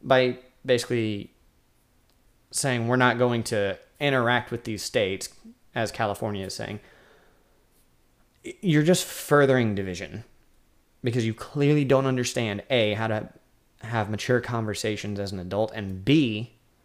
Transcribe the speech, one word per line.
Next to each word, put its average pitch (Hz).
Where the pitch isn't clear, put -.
by 127
basically 117
saying 120
we're 123
not 123
going 120
to 101
interact 123
with 117
these 107
states, 98
as 110
California 104
is 95
saying, 104
y-, -
you're 151
just 175
furthering 131
division 95
because 120
you 113
clearly 147
don't 135
understand, 120
A, 107
how 110
to 107
have 110
mature 113
conversations 107
as 98
an 98
adult, 98
and 95
B, 120